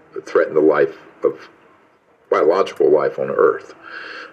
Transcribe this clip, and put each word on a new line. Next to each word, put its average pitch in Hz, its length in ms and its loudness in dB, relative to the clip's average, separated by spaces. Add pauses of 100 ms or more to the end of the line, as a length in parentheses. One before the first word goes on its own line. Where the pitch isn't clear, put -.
(260)
threaten 78 260 -4
the 78 80 2
life 73 340 2 (300)
of - 240 -4 (840)
biological 85 600 2
life 73 280 0
on 69 120 -4
Earth. - 440 0 (580)